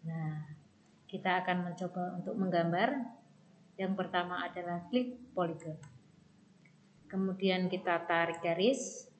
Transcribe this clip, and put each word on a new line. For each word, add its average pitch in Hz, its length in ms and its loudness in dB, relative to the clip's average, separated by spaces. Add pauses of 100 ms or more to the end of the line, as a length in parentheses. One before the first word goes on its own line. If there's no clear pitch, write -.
Nah, 156 320 -4 (640)
kita 185 400 0
akan 180 240 0
mencoba 180 480 -4
untuk - 160 -4
menggambar. 185 640 2 (800)
Yang 190 160 0
pertama 180 480 0
adalah 175 480 -6
klik 247 320 0 (160)
poligon. 160 400 -2 (1400)
Kemudian 185 560 2
kita 180 400 2
tarik 170 320 2
garis. 185 640 2 (140)